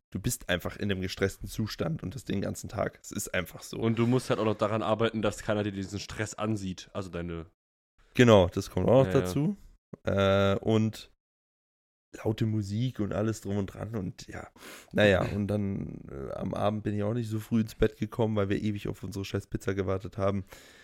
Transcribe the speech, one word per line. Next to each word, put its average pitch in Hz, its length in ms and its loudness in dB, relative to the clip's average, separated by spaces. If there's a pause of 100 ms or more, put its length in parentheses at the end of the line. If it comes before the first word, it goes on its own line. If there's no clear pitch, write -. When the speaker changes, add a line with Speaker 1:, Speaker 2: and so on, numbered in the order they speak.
(120)
Speaker 1:
Du 92 80 -6
bist - 280 -6
einfach - 280 -2
in 104 140 -4
einem 95 100 -2
gestressten - 480 -4
Zustand 113 540 -4
und 92 120 -6
das - 100 -12
den 98 160 -2
ganzen 95 280 -8
Tag. - 340 -4
Es - 80 -18
ist - 240 -8
einfach 90 280 -6
so. - 160 -12
Speaker 2:
Und 113 200 2
du 117 80 4
musst 123 240 0
halt 98 80 2
auch 107 60 0
noch 107 120 2
daran 107 260 0
arbeiten, 110 400 0
dass 101 200 -2
keiner 104 220 0
dir 104 80 -2
diesen 98 260 -6
Stress - 360 -8
ansieht. 98 580 -4
Also 95 180 -8
deine 85 360 -8 (680)
Speaker 1:
Genau, 107 340 10
das - 220 -4
kommt 92 180 0
auch 131 160 8
noch 92 80 0
Speaker 2:
Ja, - 60 4
ja. - 20 6
Speaker 1:
dazu. 139 360 0 (480)
Äh, 98 560 4
und 110 500 2 (1120)
laute 110 240 0
Musik 110 540 -2
und 98 120 -2
alles 110 280 -2
drum 98 180 -2
und 98 80 0
dran 101 300 -10
und 95 320 -6
ja. - 200 -12 (440)
Naja, 101 280 6
Speaker 2:
<laughs> - 140 0
Speaker 1:
und 101 140 0
dann, 101 600 -4
äh, 67 240 -8
am - 200 -4
Abend 104 300 0
bin 104 100 -2
ich 104 80 0
auch 104 120 0
nicht 117 160 -4
so 110 100 -2
früh 113 220 2
ins 107 120 -4
Bett - 220 2
gekommen, 110 400 0
weil 101 140 2
wir 101 120 2
ewig 101 260 -2
auf 101 140 -8
unsere 98 220 -6
scheiß - 240 -4
Pizza - 260 -4
gewartet 95 440 -4
haben. 98 260 0 (400)